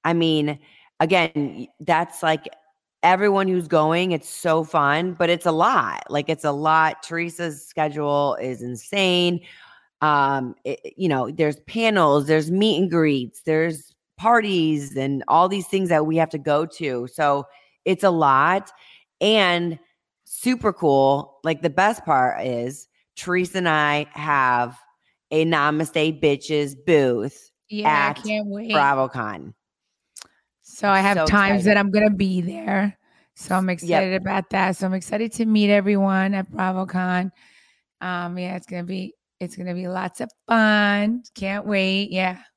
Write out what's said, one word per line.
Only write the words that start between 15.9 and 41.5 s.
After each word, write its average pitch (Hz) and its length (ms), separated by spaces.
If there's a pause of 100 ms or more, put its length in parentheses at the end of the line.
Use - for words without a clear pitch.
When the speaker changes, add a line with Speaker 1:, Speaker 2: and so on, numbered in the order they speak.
Speaker 1:
that 156 140
we 160 120
have 160 140
to 156 80
go 147 280
to. 127 400
So 143 400 (380)
it's 185 180
a 196 80
lot. 160 640 (480)
And 175 580 (460)
super 240 480
cool, 139 720
like, 160 180
the 165 80
best 196 340
part 131 400
is 123 440 (260)
Teresa 180 440
and 180 100
I 147 420
have 127 680 (540)
a 160 140
Namaste 151 760
Bitches 147 540 (100)
booth 135 680 (160)
Speaker 2:
Yeah, 208 200
I 143 220
Speaker 1:
at - 140
Speaker 2:
can't 214 240
wait. 214 240
Speaker 1:
BravoCon. 127 840 (1080)
Speaker 2:
So - 240
I 196 120
have 196 180
Speaker 1:
So 156 80
Speaker 2:
times 202 340
Speaker 1:
excited. 180 60
Speaker 2:
that 208 120
I'm 202 120
gonna 208 200
be 185 300
there. 202 560 (380)
So - 200
I'm 185 140
Speaker 1:
Yep. 180 60
Speaker 2:
excited 175 400
about 190 360
that. 190 260
So 196 100
I'm 185 80
excited 214 400
to 226 100
meet 214 260
everyone 196 640
at 190 160
BravoCon. 185 800 (680)
Um, 175 380
yeah, 180 180
it's 175 100
gonna 175 180
be, 190 300 (240)
it's 175 160
gonna 180 200
be 180 120
lots 185 360
of 220 80 (160)
fun. 214 800 (100)
Can't 202 320